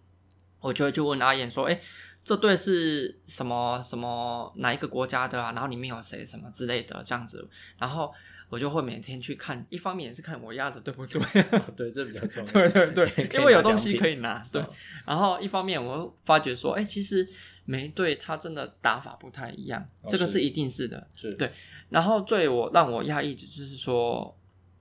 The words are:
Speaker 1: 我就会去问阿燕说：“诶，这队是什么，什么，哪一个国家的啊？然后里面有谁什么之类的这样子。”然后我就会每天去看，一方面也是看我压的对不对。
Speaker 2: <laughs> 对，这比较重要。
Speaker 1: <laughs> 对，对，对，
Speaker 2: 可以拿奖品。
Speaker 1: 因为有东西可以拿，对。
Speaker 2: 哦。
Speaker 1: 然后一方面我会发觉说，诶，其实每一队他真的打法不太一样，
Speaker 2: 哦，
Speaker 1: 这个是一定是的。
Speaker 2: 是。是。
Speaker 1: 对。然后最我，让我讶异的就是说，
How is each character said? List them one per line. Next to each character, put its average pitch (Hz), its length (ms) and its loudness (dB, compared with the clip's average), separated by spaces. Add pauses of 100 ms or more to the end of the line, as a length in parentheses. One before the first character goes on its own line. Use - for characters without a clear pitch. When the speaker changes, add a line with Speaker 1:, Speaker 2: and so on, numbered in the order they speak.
(600)
Speaker 1:
我 131 100 -2
就 143 140 0
会 143 80 2
去 156 80 -2
问 147 180 0
阿 127 160 4
燕 123 160 -2
说 135 140 -2
：“诶， 175 160 0 (420)
这 214 140 2
队 208 180 6
是 165 720 0
什 - 200 -6
么， 120 360 -2
什 127 140 -8
么， 120 600 -6
哪 123 180 0
一 - 20 -2
个 143 100 -6
国 127 200 -2
家 127 200 0
的 123 160 -4
啊？ 117 100 -4
然 117 100 -6
后 139 60 -4
里 127 80 -8
面 127 120 -8
有 117 140 -10
谁 - 240 -12
什 117 120 -16
么 131 120 -14
之 - 160 -8
类 120 160 -2
的 - 200 -12
这 - 120 -6
样 120 120 -6
子。” - 220 -16 (320)
然 123 80 -2
后 147 240 -4 (380)
我 120 80 -8
就 135 120 -2
会 156 100 -2
每 120 180 -6
天 131 220 -12
去 127 140 -8
看， - 340 -10
一 - 80 -10
方 185 200 -6
面 147 140 -10
也 123 40 -16
是 156 80 -16
看 147 180 -12
我 113 120 -14
压 135 180 -4
的 131 100 -12
对 131 140 -8
不 131 120 -12
对。 147 140 -4 (280)
Speaker 2:
<laughs> - 260 2
对， 117 160 -6
这 - 140 -6
比 - 80 -10
较 214 140 -6
重 214 180 -8
要。 208 80 -10
Speaker 1:
<laughs> 190 160 8
对， 170 240 6
对， - 0 -
对， 170 140 6
Speaker 2:
可 - 160 2
以 - 20 -2
拿 - 0 -
奖 - 40 -4
品。 262 120 2
Speaker 1:
因 285 60 8
为 269 60 12
有 175 100 10
东 220 140 6
西 208 220 2
可 185 100 4
以 156 80 -2
拿， 113 360 -6
对。 143 100 0
Speaker 2:
哦。 - 80 -8 (360)
Speaker 1:
然 147 100 0
后 180 240 2
一 202 80 -4
方 190 160 0
面 180 180 -2
我 131 220 -4
会 - 80 -10 (120)
发 156 140 8
觉 147 160 0
说， - 200 -2
诶， 214 100 0
其 208 180 -4
实 190 260 0 (360)
每 131 220 -4
一 - 20 -10
队 160 260 0
他 156 220 -6
真 160 180 -10
的 139 120 -8 (140)
打 117 200 2
法 123 160 -14
不 - 140 -20
太 123 200 -12
一 - 140 -12
样， 123 200 -6 (180)
Speaker 2:
哦， - 60 -10
Speaker 1:
这 - 80 0
个 180 100 2
是 101 140 0
一 139 100 2
定 143 200 -2
是 127 160 -6
的。 - 200 -12 (100)
Speaker 2:
是。 110 140 -10
是。 98 60 -8
Speaker 1:
对。 - 160 -4 (360)
然 165 140 2
后 208 180 4
最 190 280 2
我， 120 240 2
让 151 180 6
我 117 140 -2
讶 147 180 -2
异 143 120 -4
的 - 120 -16
就 143 180 -14
是 135 120 -14
说， 120 600 -2 (440)